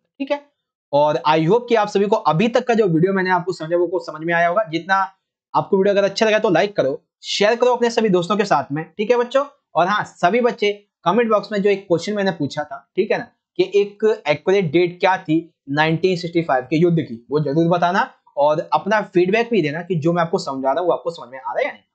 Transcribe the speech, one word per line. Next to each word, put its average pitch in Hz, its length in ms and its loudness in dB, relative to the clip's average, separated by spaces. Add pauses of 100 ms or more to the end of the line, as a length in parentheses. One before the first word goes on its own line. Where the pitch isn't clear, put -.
(200)
ठीक 277 120 -8
है। 285 100 -4 (520)
और 151 360 2
I 160 120 4
hope 202 280 2
कि 233 60 2
आप 208 120 0
सभी 202 180 0
को 208 100 2
अभी 165 320 2
तक 247 200 0
का 233 60 0
जो 214 140 2
वीडियो 170 260 2
मैंने 185 160 -2
आपको 180 240 0
समझा, 165 240 -4
वो 175 100 0
को 175 120 -4
समझ 156 220 -12
में 170 120 -2
आया 170 140 2
होगा। 170 160 0
जितना 165 340 -2 (560)
आपको 156 240 0
वीडियो 196 160 2
अगर 196 100 4
अच्छा 196 220 0
लगा 214 140 4
तो 220 100 2
लाइक 196 260 2
करो, 139 260 -2 (220)
शेयर 214 320 0
करो 247 200 2
अपने 240 140 0
सभी 226 200 0
दोस्तों 180 280 2
के 208 80 0
साथ 143 260 0
में, 156 120 -4 (140)
ठीक 214 140 -2
है 240 60 4
बच्चों। 240 280 0 (300)
और 170 120 2
हाँ, 190 180 -2
सभी 202 360 0
बच्चे 220 300 0 (320)
कमेंट 220 260 2
बॉक्स 202 220 -2
में 202 100 -2
जो 202 80 2
एक 196 180 -2
क्वेश्चन 170 260 -2
मैंने 196 180 0
पूछा 151 320 -6
था, 147 140 -14 (180)
ठीक 226 160 -2
है 190 60 0
ना, 135 100 -10 (320)
कि 185 160 0
एक 214 520 0
एक्यूरेट 175 440 0
डेट 175 280 0
क्या 185 180 2
थी 160 200 -2 (320)
नाइनटीन 160 480 0
सिक्सटी 170 240 -2
फ़ाइव 131 280 -2
के 160 60 -2
युद्ध 170 240 2
की, 120 320 -8
वो 147 80 0
जरूर 151 280 0
बताना 180 420 0 (280)
और 151 360 0
अपना 202 300 0
फीडबैक 202 480 0
भी 208 100 2
देना 151 200 -4
कि 175 140 -4
जो 160 180 0
मैं 175 80 2
आपको 170 160 0
समझा 135 340 -2
रहा 151 80 0
हूँ 180 80 0
वो 156 60 4
आपको - 180 -4
समझ 127 180 -18
में 131 100 -16
आ - 40 -18
रहा 170 160 -6
है 262 60 0
या - 60 -6
नहीं। - 120 -20 (120)